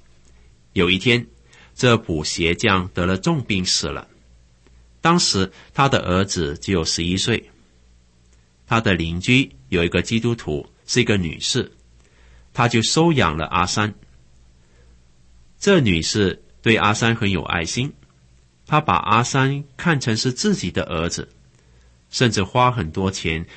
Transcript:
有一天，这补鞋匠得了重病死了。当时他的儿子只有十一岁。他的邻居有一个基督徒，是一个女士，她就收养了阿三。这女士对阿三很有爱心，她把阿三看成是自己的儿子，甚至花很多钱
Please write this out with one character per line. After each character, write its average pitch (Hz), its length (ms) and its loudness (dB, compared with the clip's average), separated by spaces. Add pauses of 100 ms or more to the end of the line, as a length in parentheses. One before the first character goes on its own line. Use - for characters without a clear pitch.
(720)
有 90 160 2
一 92 80 2
天， 120 300 0 (480)
这 120 200 4
补 80 280 -2
鞋 85 320 -2
匠 92 400 0
得 90 100 0
了 92 100 0
重 147 280 -2
病 98 200 -4
死 - 220 -2
了。 71 220 -10 (920)
当 170 160 4
时 95 340 0 (220)
他 139 160 2
的 131 120 2
儿 90 220 0
子 85 360 -4
只 - 120 -6
有 82 140 2
十 - 180 -2
一 87 140 0
岁。 - 320 -2 (1200)
他 117 120 0
的 110 140 2
邻 82 260 -2
居 123 320 2 (180)
有 85 140 0
一 87 60 2
个 87 140 0
基 113 160 -2
督 117 160 -2
徒， 73 360 -8 (140)
是 127 160 2
一 - 20 4
个 104 140 2
女 82 220 -4
士， - 320 -4 (800)
她 120 140 2
就 117 160 2
收 165 280 2
养 95 240 2
了 78 120 -4
阿 90 180 0
三。 104 300 -2 (1600)
这 196 220 4
女 92 240 2
士 95 400 0 (180)
对 113 160 4
阿 101 160 2
三 113 220 0
很 101 160 -2
有 85 100 -2
爱 85 240 -4
心， 123 260 -6 (760)
她 151 120 0
把 151 140 0
阿 107 300 2
三 139 400 0 (120)
看 160 240 0
成 120 160 -2
是 127 160 -2
自 208 220 0
己 - 160 -4
的 82 140 -2
儿 85 260 -4
子， - 200 -8 (800)
甚 127 180 2
至 101 140 -2
花 123 280 2
很 98 200 -4
多 95 180 -2
钱 82 460 -4